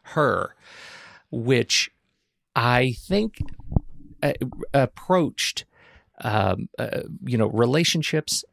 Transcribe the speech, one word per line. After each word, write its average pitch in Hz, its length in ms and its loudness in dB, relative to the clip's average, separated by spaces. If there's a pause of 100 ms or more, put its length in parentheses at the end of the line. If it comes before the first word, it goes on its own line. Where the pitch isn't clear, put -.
(140)
Her, 107 400 0 (760)
which 120 600 0 (640)
I 123 400 4 (140)
think, 208 300 0 (840)
uh, 143 120 0 (380)
approached, - 920 0 (580)
um, 101 460 0 (100)
uh, - 220 -4 (240)
you 123 140 0
know, 107 100 4
relationships 147 1040 0